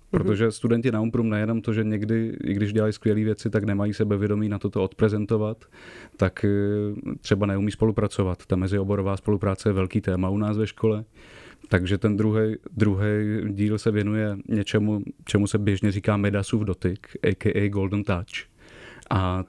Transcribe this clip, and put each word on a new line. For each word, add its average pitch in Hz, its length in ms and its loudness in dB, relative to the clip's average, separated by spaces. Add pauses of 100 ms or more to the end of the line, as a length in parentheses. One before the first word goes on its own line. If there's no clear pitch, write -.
(120)
Protože 117 400 2
studenti 117 400 0
na 107 100 0
Umprum 113 280 0
nejenom 107 320 0
to, 110 120 -2
že 110 100 0
někdy, 107 600 -2
i 101 100 0
když 101 200 0
dělají 107 200 2
skvělé 107 300 2
věci, 107 260 -2
tak 101 140 0
nemají 101 300 0
sebevědomí 104 560 0
na 101 100 -2
toto 101 240 -2
odprezentovat, 107 800 0 (520)
tak, - 280 0
eh, 101 40 4 (720)
třeba 101 240 0
neumí 101 260 0
spolupracovat. 104 760 0
Ta 95 100 -2
mezioborová 98 640 0
spolupráce 101 520 0
je 104 40 4
velký 95 280 0
téma 92 280 0
u 98 80 0
nás 104 200 0
ve 107 100 0
škole. 107 360 0 (680)
Takže 90 280 2
ten 104 200 0
druhej, 110 400 0 (140)
druhej 104 800 0
díl 104 280 0
se 110 140 0
věnuje 104 460 0 (100)
něčemu, 107 540 0 (240)
čemu 101 220 2
se 107 100 0
běžně 101 340 2
říká 101 260 0
Midasův 101 460 0
dotyk, 92 440 -4 (160)
A 98 120 0
K - 100 -4
A 101 240 2
Golden 101 340 -2
Touch. - 420 -4 (640)
A 92 400 0